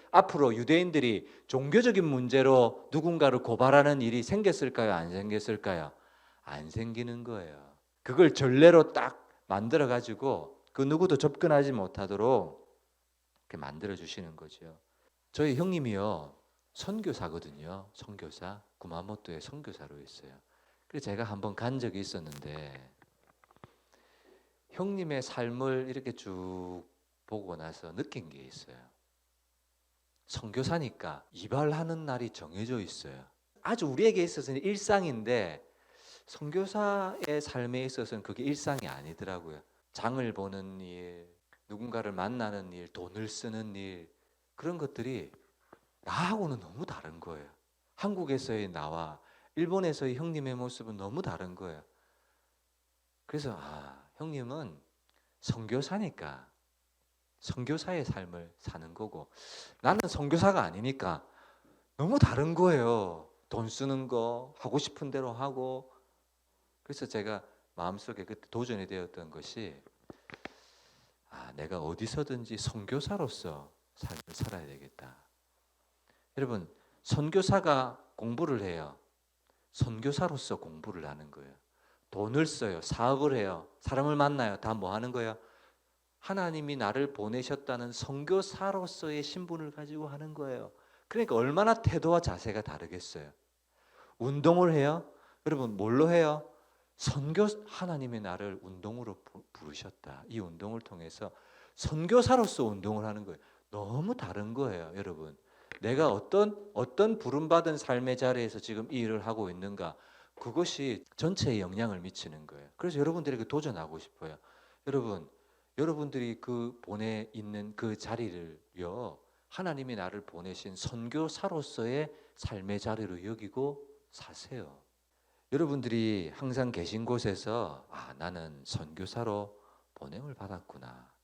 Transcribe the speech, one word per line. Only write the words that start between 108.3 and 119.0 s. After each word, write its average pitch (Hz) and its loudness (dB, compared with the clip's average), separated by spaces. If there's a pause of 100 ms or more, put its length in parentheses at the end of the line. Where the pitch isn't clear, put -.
지금 110 -6
이 127 -2
일을 110 0
하고 110 -2
있는가, 90 -8 (400)
그것이 135 -2 (120)
전체에 156 2
영향을 98 -2
미치는 78 -12
거예요. 71 -18
그래서 160 -2
여러분들에게 143 0
도전하고 95 -4
싶어요. 78 -14 (480)
여러분, 113 -2 (500)
여러분들이 139 -2
그 120 -4
본에 110 -4
있는 104 -8
그 110 -2
자리를요, 90 -8 (300)